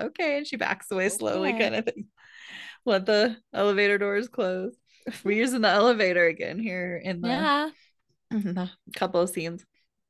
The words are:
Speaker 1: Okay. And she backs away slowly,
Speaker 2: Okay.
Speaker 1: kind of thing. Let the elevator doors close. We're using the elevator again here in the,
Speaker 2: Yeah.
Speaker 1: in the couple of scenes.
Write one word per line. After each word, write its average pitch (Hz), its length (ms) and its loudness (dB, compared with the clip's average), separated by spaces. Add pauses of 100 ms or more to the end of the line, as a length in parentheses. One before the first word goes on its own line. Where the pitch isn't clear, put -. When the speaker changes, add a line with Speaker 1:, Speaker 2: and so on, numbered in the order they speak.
Speaker 1:
Okay. 302 320 -2
And 294 80 -8
she 262 100 -8
backs - 340 -4
away 190 200 0
slowly, 190 400 -2
Speaker 2:
Okay. 220 80 -2
Speaker 1:
kind 220 180 0
of 226 80 -2
thing. - 220 -8 (800)
Let 196 180 2
the 220 320 2 (160)
elevator 202 460 2
doors 202 300 -2
close. 185 460 -4 (500)
We're 202 120 2
using 247 260 2
the 208 60 6
elevator 202 580 4
again 165 340 -2
here 180 420 -6
in 180 200 -6
the, 233 60 -2
Speaker 2:
Yeah. 294 420 0 (600)
Speaker 1:
in 196 240 -2
the 185 160 -4 (240)
couple 185 260 0
of 180 100 2
scenes. 170 340 -8 (460)